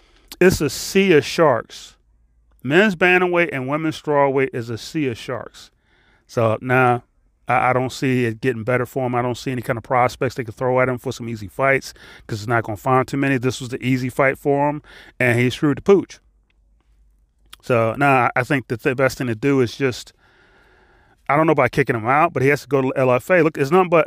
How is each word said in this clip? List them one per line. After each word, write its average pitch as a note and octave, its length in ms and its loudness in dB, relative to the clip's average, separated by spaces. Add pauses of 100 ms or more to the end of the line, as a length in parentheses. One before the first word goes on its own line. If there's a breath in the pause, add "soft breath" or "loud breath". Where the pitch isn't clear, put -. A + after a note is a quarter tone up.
(400 soft breath)
it's F3+ 220 4
a C#3+ 80 0
sea G3 420 0
of D3 120 6
sharks. - 720 -2 (640)
Men's F3+ 320 2
bantamweight F3+ 580 2
and C3 160 -6
women's D3+ 320 -4
strawweight C#3 540 0
is A#2+ 160 -8
a A2 80 -8
sea D3+ 300 -6
of A2+ 80 -6
sharks. - 540 -14 (560)
So, A2+ 340 0
nah, B2+ 400 2 (480)
I, B2 220 2
I - 20 0
don't B2 180 0
see B2+ 360 -2
it A2+ 160 -6
getting A#2 220 -2
better B2 200 0
for B2+ 220 -6
him. B2 80 -4
I A#2+ 80 -2
don't B2 160 -4
see - 120 -8
any B2 120 -6
kind A#2+ 160 -4
of G#2+ 40 -12
prospects B2 520 0
they B2+ 100 -8
could A2 100 -14
throw B2+ 240 -2
at B2+ 80 2
him B2 120 -4
for B2+ 120 -8
some A#2 160 -10
easy G#2+ 220 -10
fights, C3+ 460 -2 (320 loud breath)
'cause G#2+ 140 -8
it's G#2+ 80 -10
not A#2 160 0
gonna G#2+ 120 -8
find C3 320 0
too C#3 80 -6
many. C#3 220 0
This A#2+ 220 -2
was B2+ 100 -12
the B2 120 -10
easy B2+ 280 -2
fight C3+ 260 0
for C#3+ 320 -2
him, D3 140 -6 (360 loud breath)
and A#2+ 200 2
he B2 100 2
screwed C#3 300 -2
the - 40 -16
pooch. - 360 2 (1400)
So, A2+ 340 0
nah, C3+ 400 2
I B2+ 80 0
think C3+ 240 -2
that A#2+ 140 -6
the C3 120 0
best C3 220 0
thing B2+ 120 -4
to A#2 60 -2
do C3+ 280 0
is A#2 120 -2
just, - 380 -6 (1160 soft breath)
I C#3 60 2
don't D#3+ 100 4
know D#3+ 60 4
about C#3 200 2
kicking C3 240 0
him G#2+ 100 -4
out, D3+ 280 2
but C3+ 80 -2
he C3+ 60 4
has C#3+ 120 2
to - 80 -20
go C3+ 140 0
to C3+ 120 0
L C3 160 2
F B2 200 0
A. F#3 100 4
Look, D#3 140 0
there's C#3 180 -2
nothing F3+ 160 4
but D#3+ 180 4